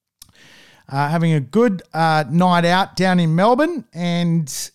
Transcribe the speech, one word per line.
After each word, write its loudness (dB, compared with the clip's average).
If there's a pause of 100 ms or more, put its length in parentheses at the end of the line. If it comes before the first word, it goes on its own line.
(880)
uh, -2
having 0
a 2
good, 0 (120)
uh, 0
night 2
out 0
down 0
in 0
Melbourne. 0
And, -4 (220)